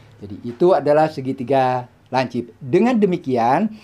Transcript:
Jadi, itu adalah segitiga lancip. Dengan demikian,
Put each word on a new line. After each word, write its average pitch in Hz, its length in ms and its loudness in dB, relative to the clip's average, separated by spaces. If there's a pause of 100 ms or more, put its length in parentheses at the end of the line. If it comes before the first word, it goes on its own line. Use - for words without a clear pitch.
(240)
Jadi, 98 240 -14
itu 175 240 2
adalah 151 400 2
segitiga 131 800 -2 (160)
lancip. 123 560 -4
Dengan 202 320 2
demikian, 170 720 0 (160)